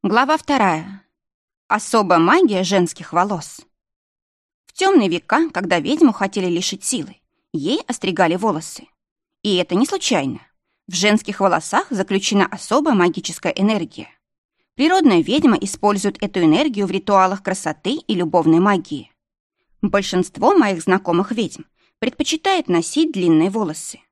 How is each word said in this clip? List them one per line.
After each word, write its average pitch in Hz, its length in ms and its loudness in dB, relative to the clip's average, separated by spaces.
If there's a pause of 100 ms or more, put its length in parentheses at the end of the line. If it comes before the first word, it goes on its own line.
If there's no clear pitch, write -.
Глава 247 320 2
вторая. 196 680 -2 (640)
Особая 202 500 2
магия 202 460 4
женских 175 500 -2
волос. 180 480 -2 (1040)
В - 80 -20
тёмные 370 360 4
века, 254 420 0
когда 180 280 0
ведьму 262 320 2
хотели 196 360 -4
лишить 180 360 -4
силы, 196 340 -8 (360)
ей 175 300 -4
остригали 185 520 -2
волосы. 175 520 -4 (560)
И 196 140 0
это 175 180 -2
не 226 100 4
случайно. 165 560 -4 (460)
В 180 80 -12
женских 202 440 0
волосах 196 520 0
заключена 196 560 -2
особая 269 480 -2
магическая 180 560 -2
энергия. 196 580 -4 (640)
Природная 330 480 4
ведьма 262 360 2
использует 202 680 -2
эту 196 160 -4
энергию 202 480 2
в 180 40 -4
ритуалах 190 520 0
красоты 190 480 -6
и 220 240 -6
любовной 165 440 2
магии. 175 520 -2 (720)
Большинство 196 720 0
моих 202 260 0
знакомых 190 500 0
ведьм 214 300 -6 (380)
предпочитает 320 680 -2
носить 285 420 0
длинные 175 400 2
волосы. 190 480 -6 (120)